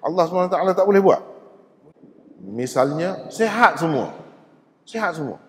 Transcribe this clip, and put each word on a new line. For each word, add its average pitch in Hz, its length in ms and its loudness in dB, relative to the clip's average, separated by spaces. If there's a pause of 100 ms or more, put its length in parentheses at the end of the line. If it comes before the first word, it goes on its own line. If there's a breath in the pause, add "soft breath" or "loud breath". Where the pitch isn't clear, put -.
Allah 165 240 0
Subhanahu 180 240 0
Wa 185 80 -2
Taala 185 160 0
tak 190 160 2
boleh 196 80 6
buat. 190 240 4 (1200)
Misalnya, 135 880 -4
sehat 214 480 2
semua. 147 320 -2 (720)
Sehat 208 320 -6
semua. 143 240 -8 (100)